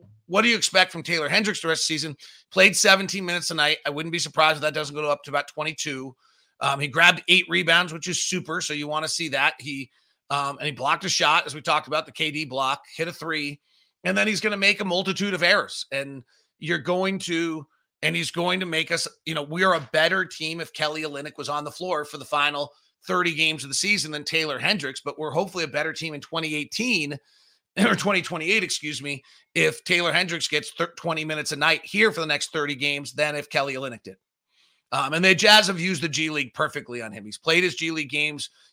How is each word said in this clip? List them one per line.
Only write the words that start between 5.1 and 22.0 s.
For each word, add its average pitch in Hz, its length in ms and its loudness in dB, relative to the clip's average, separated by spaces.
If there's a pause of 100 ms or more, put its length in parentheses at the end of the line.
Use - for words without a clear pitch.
to 143 80 -12
about 143 160 -2
twenty-two. 143 680 -6 (460)
Um, 139 200 0
he 147 80 -2
grabbed 165 400 4
eight 180 220 6
rebounds, 170 440 2
which 165 140 -10
is 175 160 -2
super. 170 380 -4
So 151 120 -6
you 147 140 -6
wanna 151 200 -2
see 160 220 -4
that. 139 300 2
He, 135 320 -8 (380)
um, 139 280 -2
and 143 80 -8
he 151 60 -2
blocked 147 340 0
a 175 40 -2
shot, 165 360 4
as 139 80 -10
we 147 80 -12
talked 151 260 0
about, 151 200 -2
the 135 40 -20
K 156 200 -2
D 156 140 -6
block, 131 380 -2 (120)
hit 165 120 -4
a 170 60 -10
three, 151 460 -6 (440)
and 190 140 0
then 202 100 2
he's 202 140 0
gonna 208 160 0
make 202 240 2
a 202 40 0
multitude 190 500 0
of 160 80 0
errors. 175 480 2
And 139 320 -8 (340)
you're 156 220 -2
going 185 400 0
to, 165 480 -4 (340)
and 165 140 0
he's 170 160 -2
going 180 280 0
to 190 60 -2
make 160 260 -2
us, 165 160 -2 (180)
you 160 100 -6
know, 147 80 -2
we 160 200 -2
are 185 120 6
a 147 180 -4
better 170 320 4
team 165 360 -8
if 156 120 -10
Kelly 156 300 -2
Olynyk 147 340 -8
was 139 120 -6
on 147 140 -2
the 151 80 -8
floor 170 340 -4